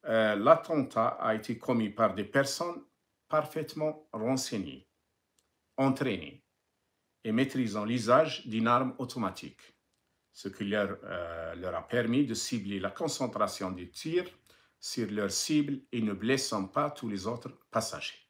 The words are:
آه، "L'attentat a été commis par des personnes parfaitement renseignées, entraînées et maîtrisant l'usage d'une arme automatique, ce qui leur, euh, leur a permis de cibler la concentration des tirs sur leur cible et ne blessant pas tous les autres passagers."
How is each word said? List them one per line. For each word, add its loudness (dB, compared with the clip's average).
آه، 4
"L'attentat 4
a 0
été -6
commis 0
par 2
des -4
personnes 0
parfaitement -2
renseignées, -2
entraînées 0
et -2
maîtrisant 0
l'usage 4
d'une 2
arme 4
automatique, -6
ce -12
qui -6
leur, 2
euh, -8
leur -6
a -4
permis 2
de -2
cibler -4
la -2
concentration -2
des -8
tirs -2
sur -4
leur -2
cible 2
et 0
ne 0
blessant 0
pas 0
tous -6
les -6
autres -6
passagers." -4